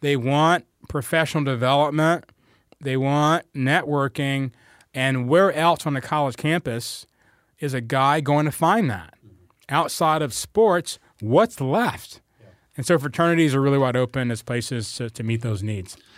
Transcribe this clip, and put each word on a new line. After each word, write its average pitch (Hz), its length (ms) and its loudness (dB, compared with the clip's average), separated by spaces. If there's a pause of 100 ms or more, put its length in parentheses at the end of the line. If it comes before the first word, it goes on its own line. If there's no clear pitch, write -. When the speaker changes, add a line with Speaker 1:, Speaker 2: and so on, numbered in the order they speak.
Speaker 1:
they 143 160 0
want 147 500 2 (220)
professional 151 560 -2
development, 143 800 2 (560)
they 131 160 -4
want 143 580 2
networking, 139 960 -2 (420)
and 131 360 0
where 180 240 6
else 160 340 2
on 143 100 -2
a 131 40 -4
college 143 360 -2
campus 151 680 -4 (540)
is 143 120 -6
a 131 80 -4
guy 139 400 2
going 147 240 2
to 147 80 -2
find 175 380 2
that? 90 240 -8 (540)
Outside 156 520 0
of 139 140 -6
sports, 196 640 0 (220)
what's 151 400 2
left? 139 600 -4 (180)
Speaker 2:
Yeah. - 100 -20 (280)
Speaker 1:
And 131 80 -6
so 170 140 2
fraternities 160 560 2
are 135 80 2
really 139 160 4
wide 127 180 2
open 127 340 -2
as 113 120 -6
places 120 540 -6
to, 120 120 -8
to 113 140 -12
meet 113 180 -2
those 110 220 -4
needs. 101 340 -8 (220)